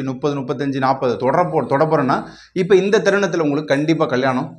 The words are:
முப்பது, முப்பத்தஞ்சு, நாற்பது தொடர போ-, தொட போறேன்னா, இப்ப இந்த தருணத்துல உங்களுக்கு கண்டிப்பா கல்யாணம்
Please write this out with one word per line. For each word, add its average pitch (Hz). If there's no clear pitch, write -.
முப்பது, 135
முப்பத்தஞ்சு, 139
நாற்பது 131
தொடர 143
போ-, 151
தொட 139
போறேன்னா, 143
இப்ப 185
இந்த 196
தருணத்துல 185
உங்களுக்கு 143
கண்டிப்பா 156
கல்யாணம் 131